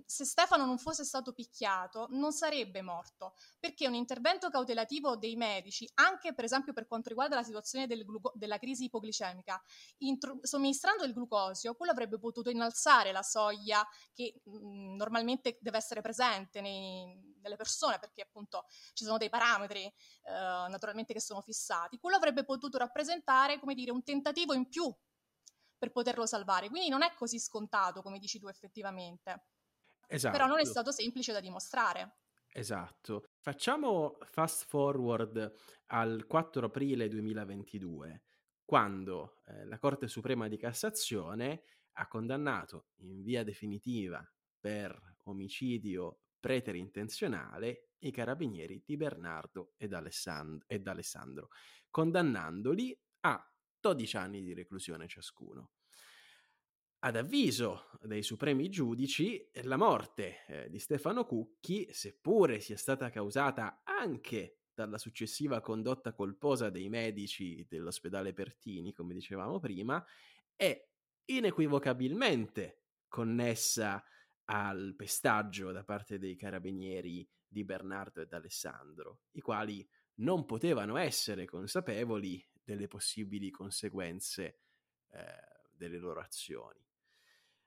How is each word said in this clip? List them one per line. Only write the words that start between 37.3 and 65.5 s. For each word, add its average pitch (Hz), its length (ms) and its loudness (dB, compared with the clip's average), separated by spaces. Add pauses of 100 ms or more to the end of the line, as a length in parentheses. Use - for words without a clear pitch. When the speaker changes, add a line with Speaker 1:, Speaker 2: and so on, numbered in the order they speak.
Speaker 2:
quando, 95 840 2
eh, 104 200 -16
la 107 120 -10
Corte 139 300 2
Suprema 117 400 -2
di 107 80 -4
Cassazione 120 1080 -4 (300)
ha - 160 -6
condannato 117 800 -4 (140)
in 95 220 -12
via 117 220 0
definitiva 104 840 -4 (320)
per 101 640 -6
omicidio 98 960 -4 (200)
preterintenzionale 107 1600 -4
i 139 120 -8
carabinieri 117 760 -4
Di 147 120 -4
Bernardo 87 800 -6
ed 104 160 -6
Alessand-, 78 720 -6
ed 98 200 -6
Alessandro, 76 640 -8 (420)
condannandoli 160 1080 2 (220)
a - 340 0 (300)
dodici 135 320 2
anni 98 260 -4
di 87 120 -6
reclusione 87 520 -8
ciascuno. - 640 -14 (1300)
Ad 120 160 0
avviso 120 760 2 (100)
dei 107 220 -4
supremi 139 480 0
giudici, 139 800 0 (140)
la 131 120 0
morte, 127 720 2
eh, 71 240 -10
di 85 80 -8
Stefano 156 480 0
Cucchi, - 640 -4
seppure 143 680 4
sia 101 180 -8
stata 131 320 0
causata 107 760 0
anche 135 760 -4 (120)
dalla 107 240 -6
successiva 117 640 -4